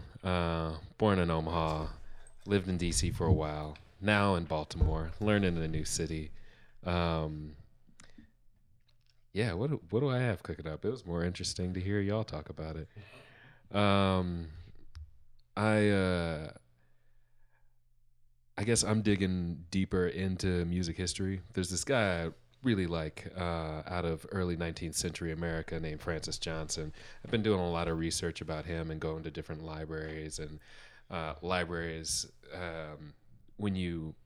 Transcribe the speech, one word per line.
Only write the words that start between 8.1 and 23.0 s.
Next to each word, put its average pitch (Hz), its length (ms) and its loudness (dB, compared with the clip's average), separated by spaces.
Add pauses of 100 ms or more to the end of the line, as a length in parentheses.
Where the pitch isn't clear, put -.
yeah, 107 220 2
what 113 160 -2
do, 147 100 -2 (100)
what 113 100 2
do 143 100 2
I 127 100 2
have 117 240 2
cooking 78 240 -6
up? 78 160 -6
It 104 60 2
was 123 140 -8
more 85 200 0
interesting 90 500 -2
to 92 60 -2
hear 101 200 0
y'all 104 240 0
talk - 260 -8
about 78 260 -8
it. - 1000 -12
Um, 95 680 4 (1120)
I, 107 320 6
uh, 87 640 2 (2000)
I 104 80 -2
guess 113 200 4
I'm 107 180 4
digging 92 680 2
deeper 95 340 2
into 92 600 0
music 87 300 0
history. 95 440 -2 (140)
There's 90 160 0
this 87 120 -2
guy 92 440 2
I 82 40 -2 (320)
really 101 240 4
like, 80 400 -4 (100)